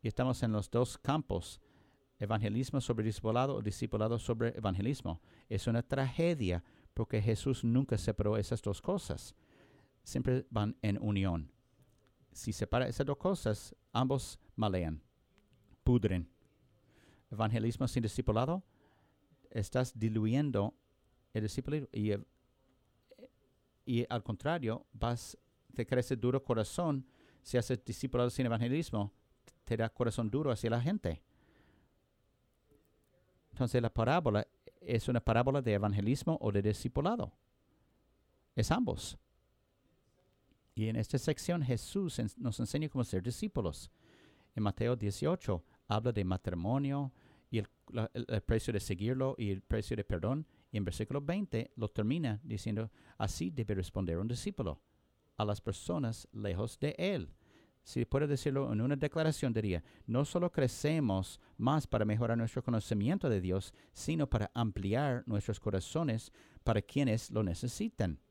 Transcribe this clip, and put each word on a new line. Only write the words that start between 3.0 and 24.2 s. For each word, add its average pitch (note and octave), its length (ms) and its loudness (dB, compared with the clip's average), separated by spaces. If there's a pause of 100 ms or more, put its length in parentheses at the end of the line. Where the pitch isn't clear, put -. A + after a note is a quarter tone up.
discipulado A#2 520 0
o - 60 -2
discipulado G#2+ 580 0
sobre A#2 380 -2
evangelismo. G2+ 640 -2 (280)
Es G#2 180 -2
una A#2 160 2
tragedia C3+ 800 0 (300)
porque A2+ 280 0
Jesús A#2 440 2
nunca B2 320 4
separó G#2 400 0
esas A2 240 -2
dos G2+ 200 -4
cosas. - 540 -4 (680)
Siempre B2+ 480 0
van G#2+ 320 0
en G2+ 200 0
unión. F#2+ 500 0 (800)
Si - 200 -8
separa B2+ 380 0
esas B2+ 160 0
dos C#3 100 -2
cosas, - 580 -2 (200)
ambos C3 440 0 (200)
malean, F2+ 440 0 (840)
pudren. F#2+ 440 4 (1000)
Evangelismo A2 560 0
sin B2 160 0
discipulado, A#2 580 0 (880)
estás B2 480 -2
diluyendo A2 760 2 (600)
el G#2+ 100 -2
discipulado C#3 500 -4
y, G#2 200 0 (1700)
y A#2+ 240 0
al A#2 120 -2